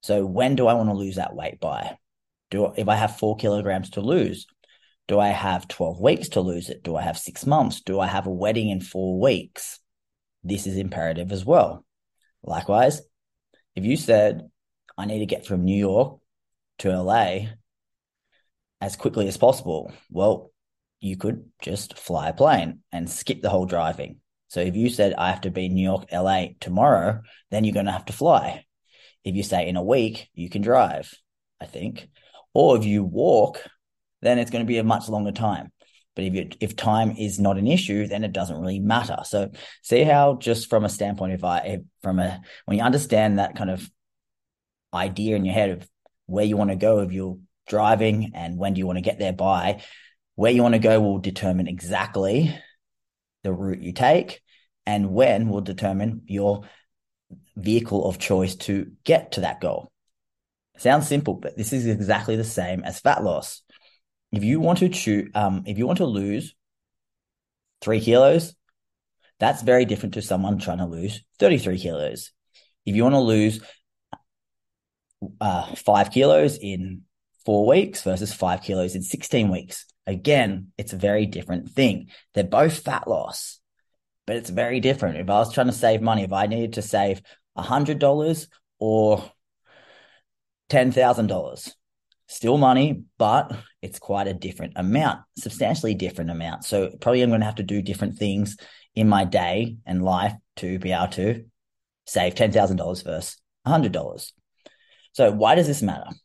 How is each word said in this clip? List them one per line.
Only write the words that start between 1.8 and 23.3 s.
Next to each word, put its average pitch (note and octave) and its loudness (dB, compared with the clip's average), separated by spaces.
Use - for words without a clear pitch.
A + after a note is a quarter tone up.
Do, G2+ 0
if G#2 -2
I G#2+ 4
have A2 0
four G#2+ 0
kilograms G2+ -2
to G2+ -6
lose, G#2+ -2
do G2+ 2
I G#2 4
have F#2+ -2
twelve F2 -6
weeks B2 2
to F#2+ 0
lose F2+ -4
it? - -12
Do E2 -6
I D#2+ -4
have E2 -6
six - -12
months? C#3+ 0
Do F#2+ -4
I F#2 0
have F#2+ -4
a F#2+ -6
wedding G#2+ -2
in F#2+ -4
four F#2 -4
weeks? - -2
This F#2+ -6
is F#2+ -6
imperative F2 -6
as F#2+ -6
well. G#2+ 4
Likewise, G#2 2
if F#2 -6
you B2+ 0
said, G#2+ 2
"I G2 -10
need G#2+ -6
to G#2+ -4
get - -6
from F2+ -2
New G2 2
York G2+ 0
to F#2+ -2
L F#2 -2
A G#2 0
as G2 -6
quickly A2 -2
as F#2 -6
possible," F2+ 0
well, G2 0
you F#2+ -6
could - -6
just - -8
fly D#2+ -4
a D#2+ -6
plane G2+ 2
and E2+ -8
skip - -6